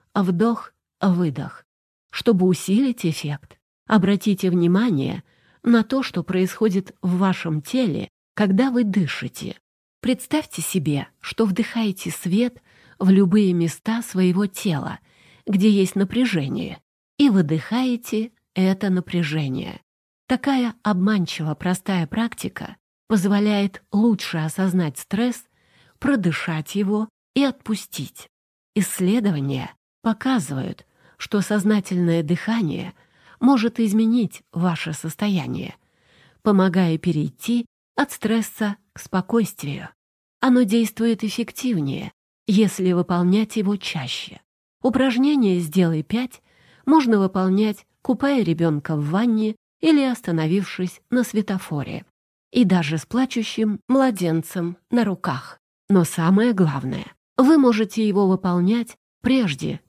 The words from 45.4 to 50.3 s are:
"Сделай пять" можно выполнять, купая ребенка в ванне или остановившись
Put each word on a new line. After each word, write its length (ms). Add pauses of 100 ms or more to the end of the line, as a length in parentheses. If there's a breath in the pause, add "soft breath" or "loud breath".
"Сделай 440
пять" 380 (440 soft breath)
можно 340
выполнять, 640 (160)
купая 420
ребенка 540
в 120
ванне 460 (240)
или 220
остановившись 1080